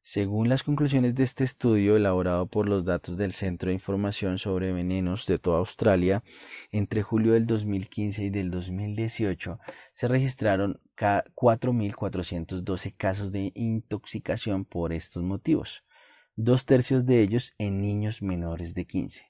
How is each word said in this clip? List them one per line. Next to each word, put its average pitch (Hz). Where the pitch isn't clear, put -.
Según 104
las 131
conclusiones 139
de 131
este 131
estudio 107
elaborado 92
por 104
los 98
datos 87
del 98
Centro 90
de 92
Información 98
sobre 95
Venenos 90
de 87
toda 85
Australia, 95
entre 104
julio 113
del 113
dos 110
mil 98
quince 104
y 101
del 95
dos 90
mil 104
dieciocho 104
se -
registraron 107
ca-, 101
cuatro 123
mil 104
cuatrocientos 92
doce 95
casos 98
de 98
intoxicación 107
por 82
estos 82
motivos, 98
dos 120
tercios 131
de 123
ellos 110
en 98
niños 104
menores 85
de 87
quince. -